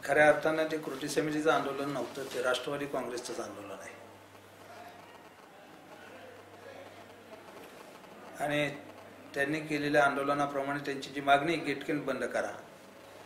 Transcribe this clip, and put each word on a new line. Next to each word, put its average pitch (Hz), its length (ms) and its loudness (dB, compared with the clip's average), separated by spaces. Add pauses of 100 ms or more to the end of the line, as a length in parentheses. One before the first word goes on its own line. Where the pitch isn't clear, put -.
खऱ्या 151 240 8
अर्थानं 156 420 6
ते 160 80 0
कृती 143 300 -4
समितीचं 156 420 4
आंदोलन 139 400 2
नव्हतं, 131 340 -4
ते 123 180 -4
राष्ट्रवादी 139 440 0
काँग्रेसचंच 120 540 -4
आंदोलन 101 300 -8
आहे. - 280 -12 (4000)
आणि 147 260 2 (640)
त्यांनी 143 260 2
केलेल्या 147 440 4
आंदोलनाप्रमाणे 143 800 2
त्यांची 135 260 -4
जी 139 100 -4
मागणी, 139 360 6
"गेटकेन 143 480 0
बंद 127 200 0
करा." 104 280 0 (720)